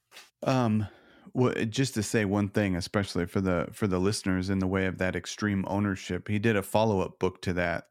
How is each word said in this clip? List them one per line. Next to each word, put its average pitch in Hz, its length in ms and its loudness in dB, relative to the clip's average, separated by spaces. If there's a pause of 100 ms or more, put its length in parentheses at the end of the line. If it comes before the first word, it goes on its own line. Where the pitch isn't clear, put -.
(420)
Um, 113 460 2 (440)
well, 123 220 2
just 117 400 -2
to 107 80 0
say 110 240 0
one 101 220 2
thing, 98 280 0
especially 90 500 -2
for 101 140 -2
the, 90 320 0
for - 140 -2
the 90 140 0
listeners 92 500 0
in 95 80 0
the 92 80 0
way 95 200 0
of 92 120 -4
that 92 180 0
extreme 98 520 -2
ownership, 95 600 -2
he 107 100 -2
did 107 180 2
a 95 60 0
follow-up 107 560 2
book 90 240 -2
to 95 120 -2
that, 87 360 -2